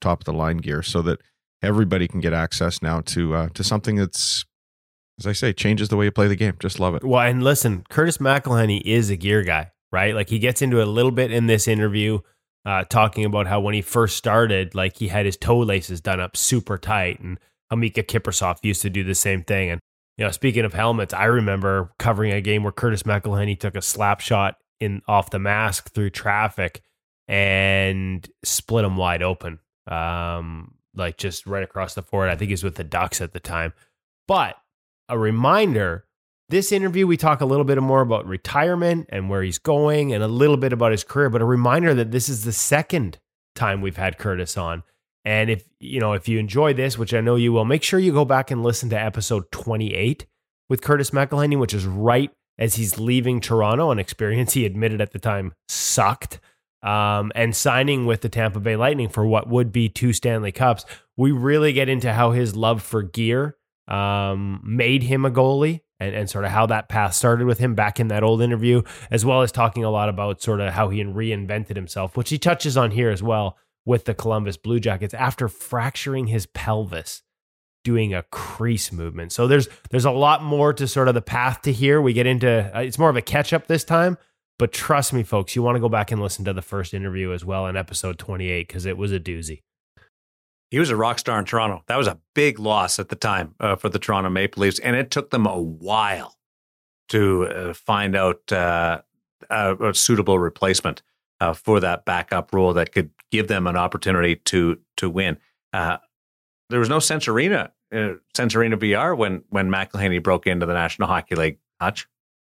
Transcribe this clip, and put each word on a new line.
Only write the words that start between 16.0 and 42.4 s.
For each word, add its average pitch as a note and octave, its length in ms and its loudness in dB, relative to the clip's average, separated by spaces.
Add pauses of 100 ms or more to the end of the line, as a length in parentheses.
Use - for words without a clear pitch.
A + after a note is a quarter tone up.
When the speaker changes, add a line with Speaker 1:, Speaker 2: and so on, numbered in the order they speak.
Speaker 2:
done F#2 180 -2
up F2+ 160 -6
super G#2+ 420 0
tight, G2 440 -2
and F#2 180 -10 (320)
Hamika A2+ 320 -2
Kiprasov F#2+ 600 -2
used G2+ 180 -2
to G2+ 80 -2
do F#2+ 160 -4
the F#2+ 100 -2
same F#2+ 300 -2
thing. F#2+ 240 -2
And, E2+ 120 -6 (360)
you A2 80 -2
know, G2 60 -2
speaking A#2 340 0
of G2+ 80 -4
helmets, A2 400 0
I F#2+ 120 0
remember G2 720 0
covering G#2+ 320 0
a G2+ 100 -2
game G#2 220 0
where G2+ 80 -2
Curtis A2+ 320 -2
McElhinney G#2 560 -2
took G2+ 160 -4
a F#2+ 80 -8
slap G2+ 360 0
shot G2 360 0 (240)
in, G2+ 280 -4
off G2+ 220 2
the G#2 80 -4
mask G2+ 560 -2
through G#2 160 -2
traffic G#2 720 -2 (460)
and F#2+ 1000 0 (160)
split - 400 0
him F#2+ 140 0
wide F2 240 0
open, F2 380 -4 (260)
um, E2+ 880 -6 (220)
like, F2 220 -6
just - 280 -8
right G2 180 -4
across F#2 300 -8
the G2+ 80 -10
forward. F#2+ 280 -2
I F2 60 0
think G2 140 -2
he G2+ 40 0
was E2+ 100 -4
with F#2 120 -4
the F#2 80 -8
Ducks F2 380 -2
at E2+ 120 -8
the F2 60 -10
time. E2 340 -6 (540)
But E3+ 300 0 (500)
a A#2+ 120 -4
reminder, A2+ 840 2 (440)
this G3 220 0
interview, F#3+ 340 2
we F3 100 4
talk D3+ 260 2
a C#3+ 40 0
little C#3 180 4
bit C3+ 160 2
more C3+ 220 4
about A2+ 240 0
retirement E3+ 840 0
and F#2+ 200 -6
where G2 140 -2
he's F2+ 160 -4
going D3 540 2
and G#2+ 100 0
a A2 40 0
little C3+ 300 4
bit B2+ 160 0
about A#2 180 4
his G#2+ 120 0
career, C#3 260 0
but A2+ 140 2
a - 20 2
reminder B2 480 4
that A#2 180 0
this A#2+ 160 -2
is A#2+ 160 -4